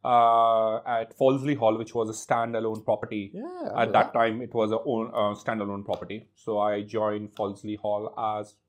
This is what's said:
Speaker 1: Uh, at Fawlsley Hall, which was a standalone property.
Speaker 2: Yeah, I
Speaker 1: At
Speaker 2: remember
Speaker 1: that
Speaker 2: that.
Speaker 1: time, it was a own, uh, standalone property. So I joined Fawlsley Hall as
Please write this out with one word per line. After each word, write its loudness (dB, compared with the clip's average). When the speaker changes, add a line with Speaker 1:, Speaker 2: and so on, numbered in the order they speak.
Speaker 1:
Uh, 6
at -4
Fawlsley 2
Hall, 4
which -8
was 0
a -6
standalone -2
property. -2
Speaker 2:
Yeah, -12
I -12
Speaker 1:
At -10
Speaker 2:
remember 0
Speaker 1:
that 2
Speaker 2:
that. -
Speaker 1:
time, 0
it -10
was 0
a 0
own, -2
uh, 0
standalone -6
property. -8
So -6
I 0
joined -4
Fawlsley -6
Hall -4
as -6